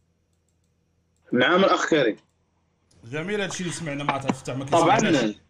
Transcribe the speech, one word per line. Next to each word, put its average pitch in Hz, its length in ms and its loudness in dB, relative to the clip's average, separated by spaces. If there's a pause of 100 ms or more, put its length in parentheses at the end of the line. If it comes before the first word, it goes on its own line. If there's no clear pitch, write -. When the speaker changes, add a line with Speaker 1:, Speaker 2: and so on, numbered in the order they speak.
(1300)
Speaker 1:
نعم 156 320 4
الأخ 180 240 0
كريم. 127 280 2 (880)
Speaker 2:
جميل 165 360 -6
هادشي 185 220 -6
اللي 165 100 -6
سمعنا 143 300 -8
مع 135 100 -4
عبد 135 160 -6
الفتاح، 127 260 -4
ما 139 100 -8
Speaker 1:
طبعاً. 165 340 4
Speaker 2:
كيسمعناش. 139 360 0 (140)